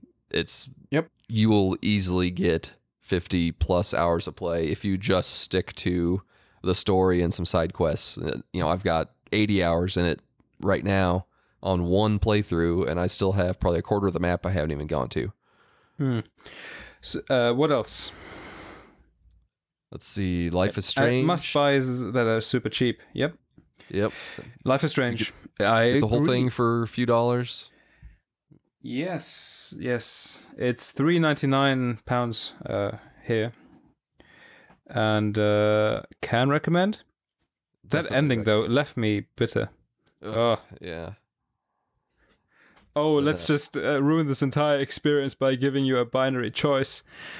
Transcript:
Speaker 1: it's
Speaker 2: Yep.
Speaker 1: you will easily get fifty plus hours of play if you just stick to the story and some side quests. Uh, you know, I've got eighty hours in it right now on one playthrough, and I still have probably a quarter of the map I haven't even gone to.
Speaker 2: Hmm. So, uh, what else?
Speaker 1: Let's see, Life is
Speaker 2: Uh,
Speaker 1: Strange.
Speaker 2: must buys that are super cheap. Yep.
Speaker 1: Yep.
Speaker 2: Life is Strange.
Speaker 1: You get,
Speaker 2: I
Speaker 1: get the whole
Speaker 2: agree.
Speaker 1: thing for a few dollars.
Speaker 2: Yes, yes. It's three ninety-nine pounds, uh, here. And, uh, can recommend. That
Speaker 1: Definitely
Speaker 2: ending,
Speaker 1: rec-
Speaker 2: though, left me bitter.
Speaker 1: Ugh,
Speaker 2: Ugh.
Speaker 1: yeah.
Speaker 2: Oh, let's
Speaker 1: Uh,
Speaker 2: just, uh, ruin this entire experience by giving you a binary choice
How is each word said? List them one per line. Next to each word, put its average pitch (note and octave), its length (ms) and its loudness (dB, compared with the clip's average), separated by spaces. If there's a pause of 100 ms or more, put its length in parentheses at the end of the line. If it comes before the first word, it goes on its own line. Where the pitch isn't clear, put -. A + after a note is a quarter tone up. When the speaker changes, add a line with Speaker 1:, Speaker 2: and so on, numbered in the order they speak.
(300)
Speaker 1:
it's - 400 -2 (200)
Speaker 2:
Yep. C#3+ 180 0 (200)
Speaker 1:
you A2 200 2
will G2+ 340 4
easily F#2 480 0
get F2+ 440 -2 (260)
fifty F2 500 0
plus - 420 0
hours E2+ 360 0
of D2+ 80 -12
play E2+ 320 -2
if - 160 -4
you G2 120 0
just F#2+ 340 0 (100)
stick - 360 -2
to F2+ 460 0 (400)
the F#2 120 0
story F#2 480 2
and E2+ 120 0
some F2 120 -2
side E2+ 260 0
quests. - 460 -2
Uh, - 200 -6 (140)
you F2+ 80 -2
know, D#2+ 80 0
I've F#2 160 0
got D#2+ 260 0 (220)
eighty G#2 320 2
hours E2+ 320 2
in F2 80 2
it E2+ 160 0 (400)
right G2 240 0
now F#2 420 2 (360)
on F2+ 240 0
one G#2 340 2
playthrough, F2+ 680 2
and E2+ 120 -2
I F2+ 80 0
still F#2+ 240 0
have F#2 260 0
probably F2 220 0
a - 20 -4
quarter G2+ 240 0
of F#2 60 0
the E2 80 -2
map F2 260 -2
I F2+ 40 -2
haven't D#2+ 200 0
even D2+ 160 -6
gone D2 240 -2
to. - 220 -4 (680)
Speaker 2:
Hmm. C3 220 0 (840)
So, - 260 -2
uh, A#2+ 240 4
what C#3+ 180 2
else? - 420 -2 (1800)
Speaker 1:
Let's - 160 -6
see, F2 440 0
Life F2+ 280 0
is F#2+ 100 -2
Speaker 2:
Uh, - 20 0
Speaker 1:
Strange. B2+ 360 2
Speaker 2:
must E3+ 260 0
buys C3+ 600 2
that A#2+ 140 2
are A2+ 140 2
super A#2 280 -2
cheap. A#2+ 320 0 (120)
Yep. D3+ 220 -2 (540)
Speaker 1:
Yep. G#2+ 240 -2 (520)
Speaker 2:
Life C3+ 200 0
is D3+ 80 2
Strange. A#2+ 280 0
Speaker 1:
You A2 60 -4 (320)
get, G2+ 100 2
Speaker 2:
I A2+ 240 4
Speaker 1:
get C3+ 80 4
the A2 60 2
whole A#2+ 160 2
Speaker 2:
agree. D#3 140 2
Speaker 1:
thing B2 140 2
for A#2 340 0
a A2+ 40 -6
few B2 180 -2
dollars. A#2+ 640 0 (1120)
Speaker 2:
Yes, - 960 -6
yes. - 680 -2 (100)
It's - 360 0
three E3+ 260 2
ninety-nine C3+ 880 0
pounds, B2 480 -2 (100)
uh, G2+ 280 -2 (340)
here. A2+ 260 -2 (1300)
And, G#2+ 520 0
uh, G#2+ 640 2 (180)
can B2 280 0
recommend. F3 540 0 (840)
That D3 180 -2
Speaker 1:
Definitely - 140 -2
Speaker 2:
ending, C3+ 240 4
Speaker 1:
rec- G#2 60 -2
Speaker 2:
though, G#2+ 160 4
left C3+ 340 0
me G#2+ 300 0 (100)
bitter. A2+ 320 -2 (540)
Speaker 1:
Ugh, G#2+ 140 -8
Speaker 2:
Ugh. A#2 220 2 (220)
Speaker 1:
yeah. E2+ 320 -10 (1800)
Speaker 2:
Oh, D3+ 180 2
let's D3+ 300 2
Speaker 1:
Uh, D#3 100 0
Speaker 2:
just, - 220 -2
uh, C#3 260 0
ruin D#3 240 2
this C#3 160 0
entire C#3+ 380 2
experience C#3 540 0
by C3+ 200 0
giving C3+ 300 0
you C3 140 2
a B2 60 2
binary C3 460 0
choice C3+ 540 0 (360)